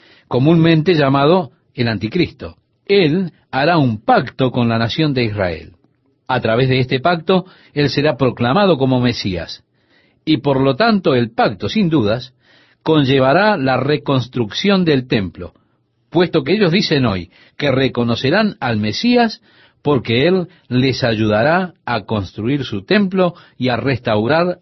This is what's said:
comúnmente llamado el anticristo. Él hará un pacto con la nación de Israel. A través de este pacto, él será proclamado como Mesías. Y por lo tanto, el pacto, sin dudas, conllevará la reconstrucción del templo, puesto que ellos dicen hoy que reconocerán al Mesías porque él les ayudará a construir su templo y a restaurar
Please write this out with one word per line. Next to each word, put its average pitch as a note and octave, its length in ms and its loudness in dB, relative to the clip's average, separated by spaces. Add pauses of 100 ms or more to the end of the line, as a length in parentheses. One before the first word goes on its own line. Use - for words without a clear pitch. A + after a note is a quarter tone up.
(260)
comúnmente D#3+ 680 4
llamado D3 580 2 (200)
el A#2+ 140 -2
anticristo. G#2+ 680 -4 (280)
Él F#3 460 2 (220)
hará D#3 260 0
un A#2+ 240 0
pacto C3 480 0
con A#2+ 180 0
la A#2 80 0
nación C3 380 -2
de B2+ 80 0
Israel. F#2+ 520 -4 (520)
A B2+ 140 -2
través A#2 280 0
de C3 120 2
este C3 180 -2
pacto, F3 460 0 (300)
él D3 160 0
será D3 260 0
proclamado C3+ 600 0
como C3 240 0
Mesías. G2+ 640 -4 (640)
Y D#3 140 0
por C3+ 220 0
lo C3+ 140 2
tanto, G3 400 0
el A#2+ 180 0
pacto, A#2 360 -2
sin F#3+ 220 0
dudas, A#2+ 440 0 (480)
conllevará D3+ 760 2
la C3 200 0
reconstrucción C#3 1080 -2
del C#3 220 0
templo, F#2 460 -4 (580)
puesto E3 320 0
que D#3 120 -2
ellos G3 180 2
dicen D#3 340 0
hoy F#2 240 -4 (260)
que C#3+ 140 -2
reconocerán C3 880 0
al A#2 200 -4
Mesías A3+ 640 0 (380)
porque C3 460 0
él F3+ 220 0 (200)
les B2+ 360 0
ayudará A#2 680 0 (100)
a A#2 180 -4
construir A2 640 -4
su G2+ 200 -8
templo F#3+ 500 0 (220)
y B2+ 120 -2
a A#2+ 80 -2
restaurar B2+ 840 0